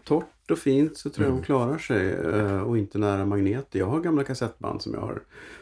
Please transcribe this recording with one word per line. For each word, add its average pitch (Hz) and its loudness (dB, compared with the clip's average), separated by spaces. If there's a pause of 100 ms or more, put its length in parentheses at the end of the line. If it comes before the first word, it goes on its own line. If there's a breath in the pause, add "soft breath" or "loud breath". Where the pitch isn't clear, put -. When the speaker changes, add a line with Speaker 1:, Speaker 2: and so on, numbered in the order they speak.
Speaker 1:
torrt - -2
och 160 2
fint 143 2
så - -8
tror 143 0
jag 139 4
Speaker 2:
Mm. 127 0
Speaker 1:
de - -12
klarar 135 2
sig, 98 0
eh, 98 0
och 117 0
inte 101 -2
nära 101 2
magneter. 101 0
Jag 92 2
har 135 0
gamla 160 2
kassettband - -6
som - -6
jag - -6
har - -6 (400 loud breath)